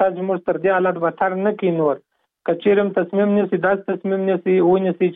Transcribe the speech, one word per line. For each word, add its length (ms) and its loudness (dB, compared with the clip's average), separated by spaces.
تاسو 260 -2
موږ 200 -2
تر 160 -2
دې 140 2
حالت 280 0
بدتر 320 -2
نه 160 -2
کړي 240 -2
نور. 240 0
که 160 0
چیرې 220 4
هم 140 -2
تصمیم 400 0
نیسي، 300 0
داسې 140 0
تصمیم 380 -4
نیسي، 280 2
ونیسي 560 2